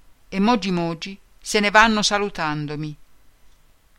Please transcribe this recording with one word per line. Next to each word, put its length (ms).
e 140
mogi 300
mogi 460
se 200
ne 100
vanno 320
salutandomi. 920